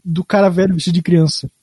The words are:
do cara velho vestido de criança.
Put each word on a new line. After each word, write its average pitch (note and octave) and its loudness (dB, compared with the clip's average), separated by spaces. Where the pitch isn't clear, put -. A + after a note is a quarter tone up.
do F3 -4
cara G3+ 2
velho F#3 0
vestido E3+ -2
de F3 0
criança. D#3+ 0